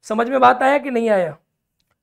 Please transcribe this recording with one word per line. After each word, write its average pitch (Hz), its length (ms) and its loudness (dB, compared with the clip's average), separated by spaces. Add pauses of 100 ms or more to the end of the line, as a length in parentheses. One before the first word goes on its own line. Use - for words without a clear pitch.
समझ 226 280 -4
में 269 100 -2
बात 262 240 4
आया 277 140 2
कि 277 140 -6
नहीं 226 180 -2
आया? 175 280 -2 (640)